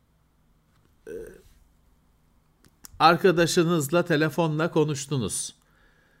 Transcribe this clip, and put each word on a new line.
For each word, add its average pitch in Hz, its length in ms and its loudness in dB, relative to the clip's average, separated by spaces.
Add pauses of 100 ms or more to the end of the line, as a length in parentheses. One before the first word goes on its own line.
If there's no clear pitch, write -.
(1080)
e, 76 60 -18 (1900)
arkadaşınızla 170 1040 2
telefonla 156 680 -2
konuştunuz. 143 840 -4 (640)